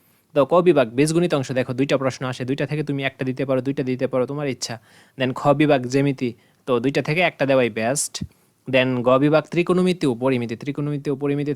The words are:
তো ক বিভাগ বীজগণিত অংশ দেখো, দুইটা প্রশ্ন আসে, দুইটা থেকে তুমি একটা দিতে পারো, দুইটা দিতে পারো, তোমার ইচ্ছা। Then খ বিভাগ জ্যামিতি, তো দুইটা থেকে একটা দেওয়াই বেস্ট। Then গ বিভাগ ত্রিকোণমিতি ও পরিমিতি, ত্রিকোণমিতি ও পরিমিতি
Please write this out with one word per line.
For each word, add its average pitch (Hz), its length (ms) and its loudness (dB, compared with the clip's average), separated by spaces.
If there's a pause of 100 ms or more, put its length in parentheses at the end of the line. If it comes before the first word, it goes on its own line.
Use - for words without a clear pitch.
(340)
তো 147 60 4 (120)
ক - 20 4 (140)
বিভাগ 143 180 6 (120)
বীজগণিত 165 400 2
অংশ 127 100 -4 (100)
দেখো, 127 220 -2
দুইটা 147 220 2
প্রশ্ন 135 200 -4 (100)
আসে, 131 180 -10
দুইটা 143 200 -2
থেকে 151 180 -4
তুমি 139 120 -4 (100)
একটা - 200 -10
দিতে 131 180 -6
পারো, 131 180 0
দুইটা 139 240 -2
দিতে 127 220 -2
পারো, 127 180 0
তোমার 147 240 -6
ইচ্ছা। - 200 -10 (440)
Then 131 120 0 (100)
খ - 20 -6 (180)
বিভাগ 143 200 4 (140)
জ্যামিতি, 139 360 0 (360)
তো 131 60 0 (120)
দুইটা 143 240 0
থেকে 156 120 0 (100)
একটা - 200 -4
দেওয়াই 127 280 4
বেস্ট। 123 340 -2 (600)
Then 127 140 4 (180)
গ - 20 4 (160)
বিভাগ 151 180 4 (100)
ত্রিকোণমিতি 175 580 0
ও 120 40 -2 (100)
পরিমিতি, 120 380 0
ত্রিকোণমিতি 147 520 -6
ও - 80 -2
পরিমিতি 143 340 -2